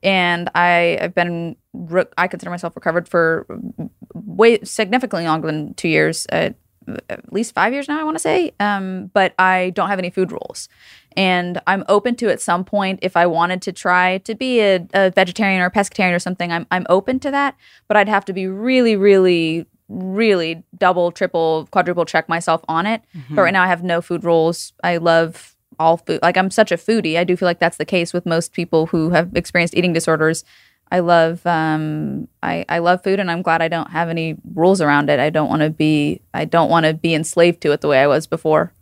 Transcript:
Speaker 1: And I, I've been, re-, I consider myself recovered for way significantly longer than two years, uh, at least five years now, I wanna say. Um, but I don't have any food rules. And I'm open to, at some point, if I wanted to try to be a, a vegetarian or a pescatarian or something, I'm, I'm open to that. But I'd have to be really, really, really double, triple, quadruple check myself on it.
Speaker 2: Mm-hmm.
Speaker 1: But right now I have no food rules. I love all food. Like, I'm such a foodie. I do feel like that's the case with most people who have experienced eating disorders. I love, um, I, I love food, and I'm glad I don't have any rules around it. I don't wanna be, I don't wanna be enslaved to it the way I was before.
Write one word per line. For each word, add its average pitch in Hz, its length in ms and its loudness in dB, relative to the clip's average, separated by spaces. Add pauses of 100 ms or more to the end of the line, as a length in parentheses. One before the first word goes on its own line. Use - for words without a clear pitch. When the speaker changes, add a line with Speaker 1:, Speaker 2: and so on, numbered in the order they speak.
Speaker 1:
And 175 500 0
I, 175 480 2
I've 180 140 -4
been, 170 400 -4 (180)
re-, 170 320 -2 (140)
I - 80 2
consider 180 240 -10
myself 175 240 -8
recovered 170 340 -2
for 165 380 0 (640)
way 208 500 2
significantly 208 640 -4
longer 160 220 -2
than 151 260 -8
two - 140 -6
years, 156 440 0
uh, 165 200 -2 (580)
at - 240 -14
least 208 220 -6
five 208 180 0
years 277 140 -6
now, 294 120 -4
I 320 40 -6
wanna 311 160 -4
say. 320 400 -2
Um, 190 540 -4
but 190 260 2
I 185 320 2
don't 180 180 -2
have 202 100 -2
any 175 120 -6
food 185 200 -2
rules. - 380 -14 (480)
And 180 480 0
I'm 190 240 -2
open 208 280 4
to, 226 120 0
at 160 100 0
some 180 240 -2
point, 190 380 -4
if - 160 -2
I 175 80 6
wanted 175 380 0
to 196 80 -8
try 180 480 0
to 220 160 -8
be 254 260 0
a, 190 320 2
a 190 160 4
vegetarian 190 520 0
or 180 40 0
a 185 60 -2
pescatarian 196 440 0
or 180 40 0
something, 180 320 -6
I'm, 170 180 -4
I'm 185 200 -2
open 196 320 2
to 277 100 -4
that. 277 240 -2 (320)
But 208 100 2
I'd 202 100 4
have 202 180 0
to 190 80 -8
be 185 140 -4
really, 226 480 2
really, 180 680 4 (240)
really 185 760 -2 (140)
double, 180 340 2
triple, 165 600 -2
quadruple 175 340 0
check 160 240 -2
myself 165 400 0
on 165 160 0
it. 226 160 -2 (160)
Speaker 2:
Mm-hmm. 143 180 -10
Speaker 1:
But 202 60 4
right 180 120 4
now 190 100 4
I 185 40 2
have 175 160 0
no 170 160 0
food 175 240 -6
rules. 170 500 0 (100)
I 175 140 0
love 165 580 0 (240)
all 165 180 4
food. 160 260 -4
Like, 175 140 2
I'm 190 120 2
such 214 220 2
a 175 60 -2
foodie. 170 400 0
I 175 60 2
do 180 140 0
feel - 100 -2
like 170 120 -2
that's 170 180 0
the 160 80 -4
case 170 260 -2
with 175 140 -4
most 165 280 -2
people 165 340 0
who 160 240 0
have 175 240 2
experienced 175 400 -2
eating 175 180 0
disorders. 160 500 0 (480)
I 180 100 0
love, 170 440 2
um, 156 840 -2 (140)
I, 165 260 -6
I 165 120 -2
love 175 240 0
food, 196 160 0
and 190 100 -4
I'm 170 140 -6
glad 165 180 0
I 165 60 0
don't 165 240 -6
have 170 180 -4
any 160 280 -4 (180)
rules 185 260 4
around 147 300 2
it. 143 80 2
I 147 100 2
don't 156 200 0
wanna 156 200 0
be, 156 520 0 (120)
I 165 120 -4
don't 165 260 2
wanna 160 240 2
be 165 180 -2
enslaved 165 480 2
to 147 120 2
it 147 80 -2
the 147 60 -2
way 143 140 4
I 139 60 6
was 147 180 2
before. 160 560 0